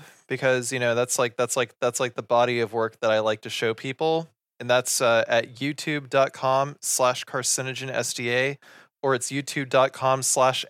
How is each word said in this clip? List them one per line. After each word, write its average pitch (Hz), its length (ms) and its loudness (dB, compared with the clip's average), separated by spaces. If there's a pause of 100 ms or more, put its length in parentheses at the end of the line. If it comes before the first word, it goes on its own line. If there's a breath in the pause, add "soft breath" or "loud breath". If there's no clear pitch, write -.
(300 soft breath)
because, 127 420 0
you 131 80 -4
know, 120 160 2
that's 123 240 0
like, 120 160 0
that's 120 220 -2
like, 123 240 -2
that's 120 180 -2
like 123 140 -2
the - 100 -10
body 120 380 2
of 107 100 -2
work 113 300 -2
that 110 100 2
I 110 80 4
like 107 220 0
to - 80 -12
show 113 240 -2
people. 160 560 -4 (280)
And 120 120 -10
that's, 123 320 2
uh, 117 260 4
at 117 280 0
youtube 143 540 -6
dot 135 220 2
com 135 480 0
slash - 460 0
carcinogen 131 680 -4
S 120 220 -4
D 120 180 -4
A, 135 260 0 (460 soft breath)
or 135 100 2
it's 139 160 -2
youtube 139 380 -6
dot 135 240 4
com 131 320 0
slash 131 460 2